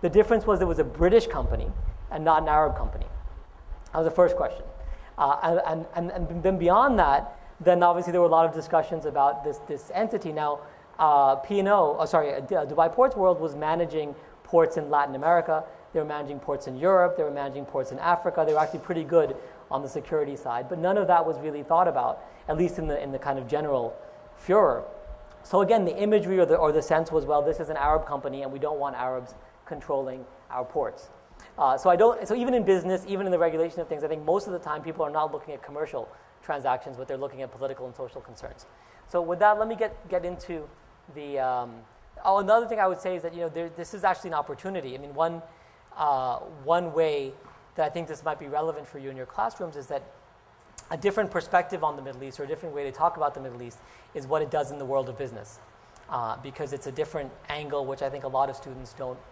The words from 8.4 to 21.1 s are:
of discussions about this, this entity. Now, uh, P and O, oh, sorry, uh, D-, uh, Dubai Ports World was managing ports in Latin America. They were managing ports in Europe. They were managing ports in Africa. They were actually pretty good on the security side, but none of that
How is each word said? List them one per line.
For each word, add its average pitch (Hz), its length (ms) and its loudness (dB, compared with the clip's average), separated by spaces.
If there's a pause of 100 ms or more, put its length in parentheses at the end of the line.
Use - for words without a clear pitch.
of 160 80 -2
discussions 160 500 0
about 143 400 2
this, 151 140 -4 (100)
this 143 260 -10
entity. 196 380 -2
Now, 147 280 -2 (380)
uh, 139 380 6
P 202 220 -2
and 190 100 2
O, 180 320 6
oh, 156 60 2
sorry, 151 260 2
uh, 139 80 -4
D-, 185 160 -4
uh, 151 80 0
Dubai 160 260 4
Ports 247 240 4
World 185 240 4
was 156 160 -4
managing 156 600 -2 (300)
ports 165 340 4
in 151 100 -4
Latin 143 260 2
America. 160 480 2 (300)
They 165 80 0
were 151 60 -2
managing 147 340 -8
ports 139 260 -4
in 127 120 -10
Europe. 180 400 4
They 165 40 0
were 147 80 0
managing 139 360 -6
ports 135 260 -6
in 131 60 -10
Africa. 170 480 2
They 151 80 2
were 151 60 4
actually 156 200 -2
pretty 165 240 -4
good 147 320 2 (340)
on 139 120 -2
the 139 60 -8
security 147 460 -4
side, 127 340 -6
but 175 100 -6
none 185 200 2
of 190 80 2
that 170 180 6